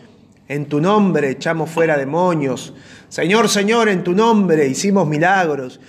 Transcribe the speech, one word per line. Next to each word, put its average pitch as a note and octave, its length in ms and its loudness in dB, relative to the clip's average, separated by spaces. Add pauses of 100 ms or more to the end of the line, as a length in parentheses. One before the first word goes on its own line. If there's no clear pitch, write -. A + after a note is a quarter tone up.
(480)
en C#3+ 180 -6
tu D3 140 -2
nombre F3 500 2
echamos D#3+ 380 -4
fuera D#3+ 300 0
demonios. C#3+ 720 -2 (360)
Señor, G3 400 0
Señor, G#3+ 420 2
en F3 120 -2
tu F3 100 -2
nombre F#3+ 560 2
hicimos F#3+ 380 0
milagros. D3+ 840 0